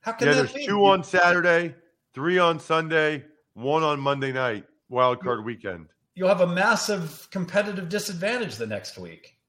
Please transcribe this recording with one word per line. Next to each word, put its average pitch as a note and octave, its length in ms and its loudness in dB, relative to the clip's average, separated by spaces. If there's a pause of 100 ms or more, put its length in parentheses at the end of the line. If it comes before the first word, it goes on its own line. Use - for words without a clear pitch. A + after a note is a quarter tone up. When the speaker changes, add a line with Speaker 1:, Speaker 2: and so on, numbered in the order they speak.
Speaker 1:
How A3+ 120 -8
can A#3 160 0
Speaker 2:
Yeah, D3 60 6
Speaker 1:
that - 60 4
Speaker 2:
there's C3 120 -2
Speaker 1:
be? - 140 -8
Speaker 2:
two G3+ 200 2
on F#3+ 180 6
Saturday, F3 720 2 (400)
three E3+ 240 0
on E3+ 200 2
Sunday, D#3 640 0 (280)
one C#3 300 -2
on D3 180 0
Monday C#3 320 -2
night, B2 340 -2 (220)
wild B2 340 2
card A#2 220 -4
weekend. G2 440 -10 (260)
Speaker 1:
You'll F3+ 140 -2
have F#3 120 2
a F3+ 60 6
massive F#3+ 840 -2
competitive F#3+ 580 -4
disadvantage G3 680 -6
the A2 100 -6
next G#2 320 -10
week. E2+ 400 -18 (100)